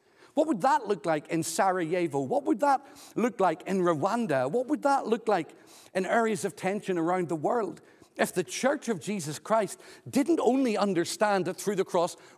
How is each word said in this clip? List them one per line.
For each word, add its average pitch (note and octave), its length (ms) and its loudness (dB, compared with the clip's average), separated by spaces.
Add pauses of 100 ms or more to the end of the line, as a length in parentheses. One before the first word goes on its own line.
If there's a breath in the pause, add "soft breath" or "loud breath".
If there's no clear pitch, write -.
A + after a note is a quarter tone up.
(340 soft breath)
What D4+ 140 2
would A#3+ 140 -2
that C4+ 260 2
look G3+ 180 -2
like D#3 220 0
in E3 160 -2
Sarajevo? F3 760 0
What B3+ 240 -2
would C#4+ 160 0
that C#4 240 2 (300 loud breath)
look G3+ 260 0
like E3 220 0
in F#3+ 180 0
Rwanda? F3 680 0
What A#3+ 180 -2
would C4 160 -2
that C#4 240 2
look A3 200 -2
like F#3 260 0 (400 loud breath)
in F#3 120 0
areas A3 400 0
of F3 100 -4
tension F#3+ 420 -4
around F3 300 0
the E3+ 80 -4
world? F3+ 460 -2 (340 loud breath)
If A3 180 0
the F3+ 100 -2
Church C4 460 -2
of G3+ 100 -2
Jesus D#3 380 -6
Christ G#3 420 -2 (300 loud breath)
didn't C#4+ 300 2
only B3+ 360 2
understand G3 680 0
that F3+ 120 -4
through G#3 180 -2
the F#3 100 0
cross F3 300 0 (220 loud breath)